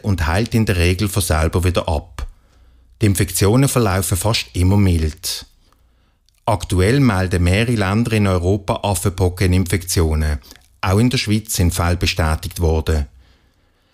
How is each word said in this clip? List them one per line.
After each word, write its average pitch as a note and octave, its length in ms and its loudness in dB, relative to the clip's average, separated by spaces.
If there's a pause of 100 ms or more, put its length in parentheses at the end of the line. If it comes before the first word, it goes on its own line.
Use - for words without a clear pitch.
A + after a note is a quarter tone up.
und F2 240 -2
heilt G2 260 -2
in A2 120 2
der G#2+ 100 0
Regel F2+ 320 0
von F#2+ 160 -2
selber E2 400 0
wieder F2+ 240 0
ab. - 400 -6 (760)
Die G#2+ 60 2
Infektionen G#2 600 2
verlaufen G2 500 0
fast - 360 -2
immer F#2 240 2
mild. E2+ 680 0 (1000)
Aktuell G#2 540 0
melden F#2 440 2
mehrere A2 320 2
Länder G#2+ 360 0
in G#2 160 2
Europa F#2+ 560 0
Affenpockeninfektionen. F2 1600 0 (420)
Auch G2 180 2
in B2 100 4
der C3 80 -2
Schweiz G#2+ 380 -2
sind F2 180 2
Fälle F2 240 0
bestätigt D#2 640 -2
worden. D#2+ 480 0 (880)